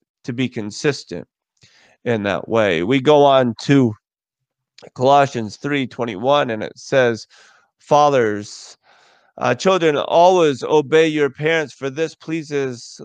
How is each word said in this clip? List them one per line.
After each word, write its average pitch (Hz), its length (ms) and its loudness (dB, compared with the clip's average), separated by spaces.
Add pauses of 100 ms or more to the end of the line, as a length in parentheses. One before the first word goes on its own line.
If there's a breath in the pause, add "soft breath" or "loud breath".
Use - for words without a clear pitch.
(240)
to 127 80 -8
be 123 160 -4
consistent 104 800 -8 (760 soft breath)
in 113 200 -2
that 95 240 -4
way. 101 340 0
We 131 180 0
go 143 220 4
on 131 380 2
to 131 340 2 (1000)
Colossians 131 640 2
three 143 280 -4
twenty-one, 120 640 -2
and 107 100 -6
it 80 160 -10
says, 120 520 -2 (500 soft breath)
"Fathers, 127 1000 0 (600 soft breath)
uh, 123 160 -2
children, 160 420 0
always 165 680 2
obey 151 420 2
your 147 240 0
parents, 151 420 -4
for 135 160 -10
this 151 280 -6
pleases 143 880 -8